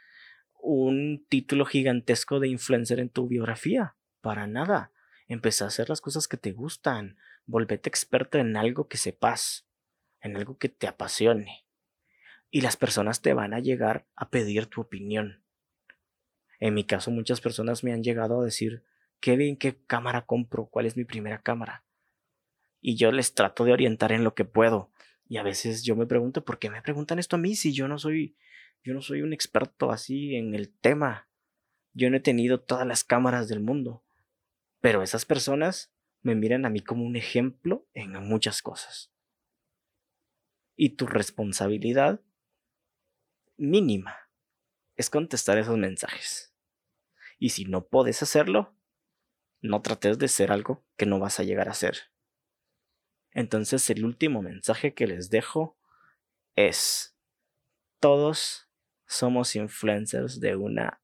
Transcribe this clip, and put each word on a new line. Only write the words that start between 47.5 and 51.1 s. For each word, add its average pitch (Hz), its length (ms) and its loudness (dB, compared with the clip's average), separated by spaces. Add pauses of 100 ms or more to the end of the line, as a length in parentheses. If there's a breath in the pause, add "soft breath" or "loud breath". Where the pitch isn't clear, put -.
no 92 220 -4
podés 123 340 4
hacerlo, 185 540 2 (840)
no 107 220 0
trates 107 380 2
de 139 80 2
ser 98 240 2
algo 104 340 -2 (120)
que 104 100 2
no 98 120 2